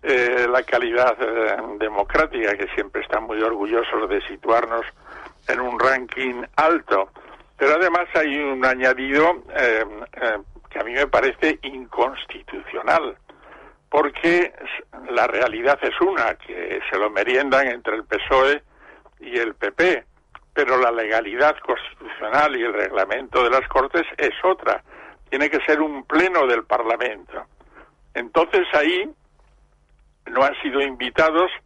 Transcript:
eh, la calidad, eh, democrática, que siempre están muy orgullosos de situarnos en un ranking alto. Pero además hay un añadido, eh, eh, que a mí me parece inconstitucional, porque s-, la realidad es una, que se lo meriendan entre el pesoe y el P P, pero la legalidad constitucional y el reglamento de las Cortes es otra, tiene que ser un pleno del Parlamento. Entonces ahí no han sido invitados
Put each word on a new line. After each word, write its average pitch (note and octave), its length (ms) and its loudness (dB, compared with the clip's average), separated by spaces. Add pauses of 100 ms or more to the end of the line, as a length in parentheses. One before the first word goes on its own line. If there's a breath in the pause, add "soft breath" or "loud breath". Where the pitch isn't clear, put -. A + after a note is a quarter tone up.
eh, B2 480 2
la B2 120 4
calidad, A#2+ 580 2
eh, A2+ 360 0 (220)
democrática, G#2+ 760 0
que G2+ 180 -4
siempre G#2 280 -4
están A2 220 -4
muy A2 180 -4
orgullosos A2 640 -2
de F#2+ 180 -2
situarnos A#2 560 0 (680 loud breath)
en B2 120 -2
un B2 180 -4
ranking B2+ 680 0 (120)
alto. D3+ 540 2 (480 loud breath)
Pero C#3 160 4
además F3 400 2
hay D3+ 240 2
un C3+ 260 -2
añadido, C3 760 2 (120)
eh, A#2 300 2 (380)
eh, A2+ 160 0 (320)
que - 80 -10
a G#2+ 60 -2
mí A#2 100 -8
me C#3 140 0
parece C3+ 540 2
inconstitucional, - 1500 -4 (760 loud breath)
porque E3 680 2
s-, - 560 -14
la G#3+ 140 2
realidad A#2+ 560 0
es B2+ 180 -2
una, D#3 340 0
que F2+ 460 -10 (100)
se F#2+ 80 -2
lo G2+ 120 0
meriendan C3 580 2
entre A#2+ 280 -4
el A2+ 80 -8
pesoe C3+ 580 2 (580 loud breath)
y A#2+ 180 -8
el A2+ 160 -2
P G2+ 180 -6
P, E3+ 320 2 (500)
pero C3 240 2
la B2 120 4
legalidad A#2 720 0
constitucional B2+ 920 -2
y A#2 60 -2
el A#2 100 -2
reglamento G#2 680 -2
de A#2+ 80 2
las B2+ 180 2
Cortes C#3 360 0 (120)
es C#3+ 160 0 (120)
otra, F3+ 380 0 (500 loud breath)
tiene C#3+ 160 0
que D3 180 0
ser D3+ 140 2
un D3 240 -2
pleno E3 420 2
del A#2 180 2
Parlamento. A2+ 760 -4 (720 soft breath)
Entonces E3 640 0
ahí F3+ 340 0 (1160)
no B2 180 0
han C#3+ 80 2 (100)
sido C#3 200 -2
invitados D3+ 680 0 (160)